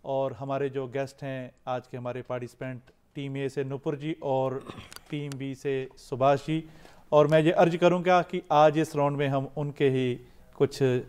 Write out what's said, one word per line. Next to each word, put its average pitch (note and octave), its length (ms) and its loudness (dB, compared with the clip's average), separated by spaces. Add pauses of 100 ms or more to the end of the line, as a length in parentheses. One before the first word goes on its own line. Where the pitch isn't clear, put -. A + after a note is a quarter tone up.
और C3+ 280 -2
हमारे C3+ 360 -4
जो C3 180 -6
गेस्ट C3+ 360 -8
हैं C3 280 -10 (160)
आज B2+ 200 -6
के, B2+ 100 -14
हमारे B2 240 -8
पार्टिसिपेंट B2 600 -10 (340)
टीम C#3 220 -8
ए C#3 120 -2
से C#3 140 -4
नूपुर C#3 320 -6
जी D3+ 280 -6
और C3 440 -2 (440)
टीम C#3+ 260 -8
बी C3+ 180 -8
से C3 420 -4
सुभाष C3+ 420 2
जी, D#3 300 -4 (420)
और D3+ 160 6
मैं D#3 140 6
ये D#3 100 4
अर्ज E3+ 240 4
करूँगा F3 460 4
कि F3 200 -6 (100)
आज D3+ 260 6
इस D#3 180 -2
राउंड C#3+ 220 0
में C#3+ 100 0
हम C3+ 300 -2
उनके C#3+ 320 0
ही B2+ 300 0 (360)
कुछ C#3 240 0 (300)